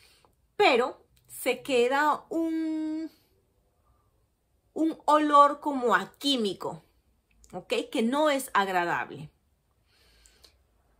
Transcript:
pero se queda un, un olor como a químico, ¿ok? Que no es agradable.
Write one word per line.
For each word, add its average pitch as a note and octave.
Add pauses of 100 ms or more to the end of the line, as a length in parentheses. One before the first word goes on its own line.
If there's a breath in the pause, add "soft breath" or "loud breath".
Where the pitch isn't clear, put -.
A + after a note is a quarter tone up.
(560 soft breath)
pero D4 (220)
se -
queda C#4
un, D#4+ (1600 soft breath)
un D#4+
olor D4
como B3+
a F#3
químico, G#3 (720)
¿ok? - (200)
Que D4
no C#4+
es C4+
agradable. E3+ (1700 soft breath)